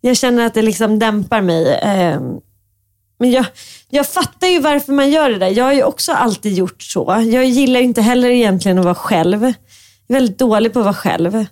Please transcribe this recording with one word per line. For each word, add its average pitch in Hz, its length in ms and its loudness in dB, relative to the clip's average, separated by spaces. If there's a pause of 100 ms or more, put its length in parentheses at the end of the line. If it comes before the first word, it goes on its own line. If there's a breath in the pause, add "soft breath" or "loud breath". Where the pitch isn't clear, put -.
Jag 247 160 0
känner 240 300 0
att 226 80 -4
det 220 80 0
liksom 214 360 0
dämpar 214 420 -2
mig. 165 420 0
Ehm, 175 580 -2 (800)
men 247 120 2
jag, 254 140 2 (440 loud breath)
jag 285 180 -2
fattar - 400 -4
ju 359 120 2
varför 285 340 0
man 277 180 2
gör 294 200 2
det 208 80 -2
där. 185 100 0
Jag 220 160 0
har 269 80 2
ju - 100 2
också - 300 -2
alltid 214 420 -2
gjort 180 280 -4
så. 190 400 -2 (100)
Jag 254 120 2
gillar 254 360 2
ju 254 60 2
inte 233 160 0
heller 247 260 2
egentligen 202 500 2
att 185 60 2
vara 175 100 0
själv. 180 480 -2
Jag - 720 -6
är 269 40 2
väldigt 226 180 -2
dålig 226 340 0
på 254 60 -2
att 226 60 0
vara 196 100 0
själv. 190 580 -2